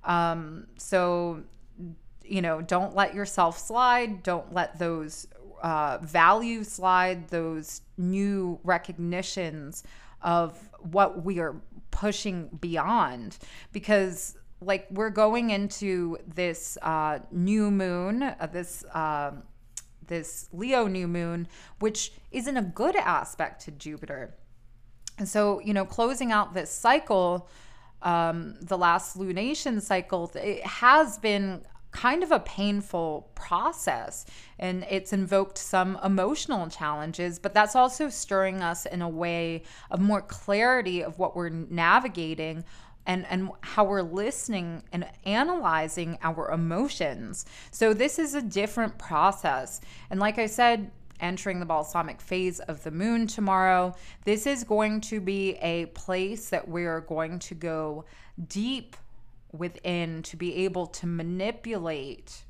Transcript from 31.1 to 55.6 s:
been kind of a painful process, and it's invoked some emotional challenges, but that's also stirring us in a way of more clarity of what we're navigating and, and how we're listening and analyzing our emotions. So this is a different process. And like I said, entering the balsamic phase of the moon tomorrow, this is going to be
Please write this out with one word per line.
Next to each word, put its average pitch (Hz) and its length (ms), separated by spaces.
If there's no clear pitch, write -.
been 196 440
kind 294 320
of 320 80
a 277 100
painful 202 920
process, 175 920
and 185 280
it's 190 240
invoked 196 460
some 190 460
emotional 196 640
challenges, 160 720
but 196 120
that's 208 220
also 254 340
stirring 190 540
us 170 240
in 175 160
a 170 60
way 165 560
of - 80
more 202 220
clarity 202 840
of 160 160
what 185 160
we're 170 140
navigating 165 1120
and, 185 240
and 185 200
how - 240
we're 196 180
listening 180 800
and 175 160
analyzing 180 960
our 160 280
emotions. 165 960
So 220 240
this 262 240
is 285 160
a 285 80
different 202 560
process. 156 840
And 190 100
like 214 180
I 226 80
said, 220 440
entering 180 400
the 170 60
balsamic 160 540
phase 185 400
of 151 220
the 160 80
moon 226 360
tomorrow, 185 680
this 214 220
is 262 180
going 214 380
to 214 180
be 190 420